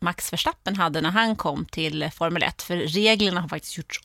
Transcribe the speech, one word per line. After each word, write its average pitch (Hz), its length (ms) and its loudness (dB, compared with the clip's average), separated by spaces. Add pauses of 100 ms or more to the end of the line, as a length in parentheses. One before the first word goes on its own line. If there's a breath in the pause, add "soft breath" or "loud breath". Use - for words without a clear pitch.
Max - 320 -4
Verstappen 196 440 -2
hade 165 240 2
när 156 100 2
han 220 260 2
kom 151 280 -2
till 156 500 -2
Formel 170 280 0
ett. - 200 -2
För 180 140 -4
reglerna 196 640 2
har 160 80 -4
faktiskt - 280 -8
gjorts - 280 -8